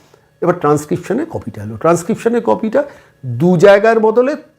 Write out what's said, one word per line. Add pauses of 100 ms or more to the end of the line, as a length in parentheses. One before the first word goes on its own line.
(420)
এবার
ট্রান্সক্রিপশনের
কপিটা
এলো।
ট্রান্সক্রিপশনের
কপিটা (420)
দু
জায়গার
বদলে (240)